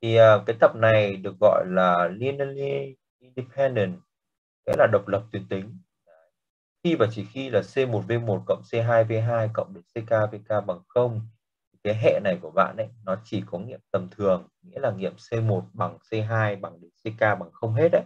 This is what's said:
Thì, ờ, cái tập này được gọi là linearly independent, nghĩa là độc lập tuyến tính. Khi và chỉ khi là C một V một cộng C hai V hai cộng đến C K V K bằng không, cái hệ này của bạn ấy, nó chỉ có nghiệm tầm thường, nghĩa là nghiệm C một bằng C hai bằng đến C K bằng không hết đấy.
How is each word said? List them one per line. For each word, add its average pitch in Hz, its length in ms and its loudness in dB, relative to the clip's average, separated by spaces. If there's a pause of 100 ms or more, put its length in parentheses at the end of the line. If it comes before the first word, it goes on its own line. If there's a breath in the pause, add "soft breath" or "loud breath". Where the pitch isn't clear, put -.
Thì, 113 140 2
ờ, 110 300 8
cái 117 140 -2
tập 156 160 6
này 110 400 4
được 95 240 -8
gọi 104 280 6
là 90 400 2
linearly 139 880 -6 (220)
independent, 127 800 -4 (680)
nghĩa - 120 -2
là 135 140 6
độc 101 160 0
lập 98 140 -2 (100)
tuyến 95 160 -8
tính. 101 300 -8 (1040 soft breath)
Khi 170 100 2
và 117 160 2
chỉ 101 140 -10
khi 131 260 -10
là 110 120 2
C 131 260 -2
một 104 200 -2
V 110 40 -2 (140)
một 92 200 -2
cộng 92 160 -2
C - 120 -12 (120)
hai 113 180 4
V 110 80 -4 (140)
hai 117 280 -2
cộng - 200 -6
đến - 80 -18
C 113 260 -12
K - 20 -2 (220)
V 110 40 -12 (120)
K 104 180 -2
bằng 90 120 -6 (100)
không, 123 320 0 (640)
cái 104 100 0
hệ 110 300 2
này 90 180 0
của 80 80 -12
bạn 90 260 0
ấy, 110 120 -6 (160)
nó 95 200 -4
chỉ 98 220 -8
có 87 120 -10
nghiệm 120 220 -14 (100)
tầm 92 200 -4
thường, 92 380 -2 (140)
nghĩa - 180 -16
là 131 100 -2
nghiệm 95 240 -6 (160)
C 117 120 -2
một 101 300 0
bằng 87 260 -6
C - 160 -12 (140)
hai 110 280 -2
bằng 85 240 -14
đến 87 100 -20
C - 280 -12
K - 20 0
bằng 101 320 0
không 113 220 -6
hết 151 180 4
đấy. - 140 2